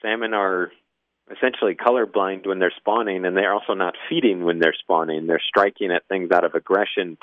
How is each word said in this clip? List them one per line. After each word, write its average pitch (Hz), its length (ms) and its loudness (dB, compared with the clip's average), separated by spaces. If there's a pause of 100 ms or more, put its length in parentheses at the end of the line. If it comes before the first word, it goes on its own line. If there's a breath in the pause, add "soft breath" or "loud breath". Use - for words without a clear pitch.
salmon 110 320 -2
are 95 380 0 (580)
essentially 110 460 0
colorblind 98 720 0
when 95 120 -2
they're 90 180 2
spawning, 104 480 -2
and 90 100 0
they're 98 180 2
also 104 200 -2
not 92 220 -2 (120)
feeding 101 380 2
when 85 140 2
they're 80 200 4
spawning. 80 480 0
They're 82 180 2
striking 98 460 0
at 87 160 -2
things 92 240 -2
out 87 140 4
of 82 100 -2
aggression 95 680 -2